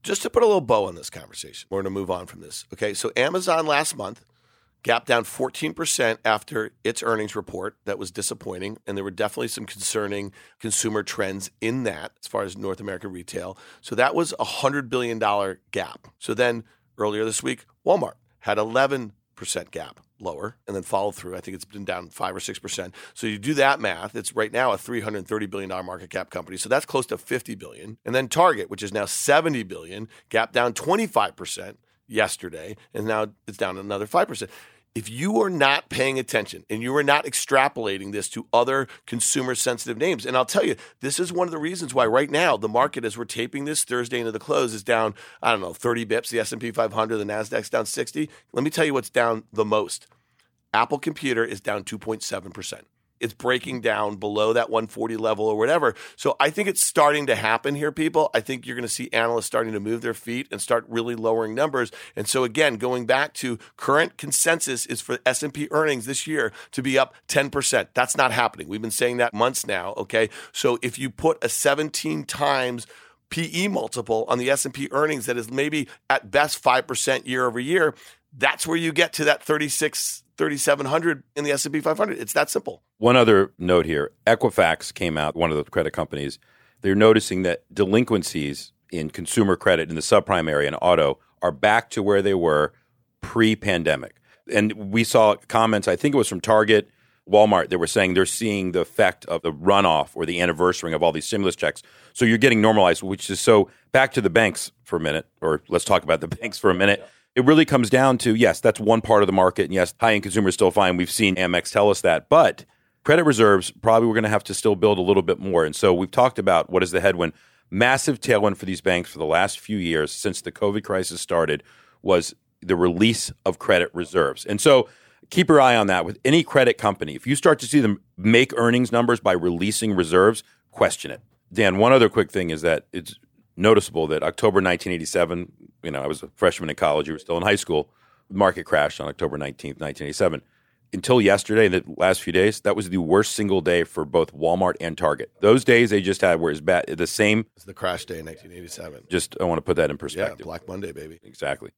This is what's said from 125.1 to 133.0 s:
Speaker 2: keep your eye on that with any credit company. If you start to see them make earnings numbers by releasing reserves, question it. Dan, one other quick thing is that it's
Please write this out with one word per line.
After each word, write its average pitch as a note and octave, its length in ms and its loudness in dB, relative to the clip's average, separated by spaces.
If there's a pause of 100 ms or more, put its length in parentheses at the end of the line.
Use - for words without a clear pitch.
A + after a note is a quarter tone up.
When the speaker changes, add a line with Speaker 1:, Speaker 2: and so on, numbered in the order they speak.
Speaker 2:
keep F3+ 220 2
your D3+ 100 8
eye B2+ 160 6
on G#2+ 120 4
that F2 180 2
with G2+ 180 -10
any D3+ 180 4
credit B2+ 360 4
company. F2+ 360 -2
If B1+ 120 -12
you C#3 100 0
start D#3+ 220 4
to A#2+ 80 -10
see D3 140 4
them G#2 200 2 (160)
make A#2 400 4
earnings A#2 340 2
numbers A#2+ 300 2
by F#2+ 120 2
releasing F2+ 600 0
reserves, F2+ 500 4 (280)
question - 400 -2
it. - 100 -12 (320)
Dan, F#2+ 240 2
one A#2 160 6
other A#2+ 160 8
quick G2 220 0
thing F2+ 180 -2
is D#2 140 -6
that D#2+ 280 0
it's - 280 -12 (360)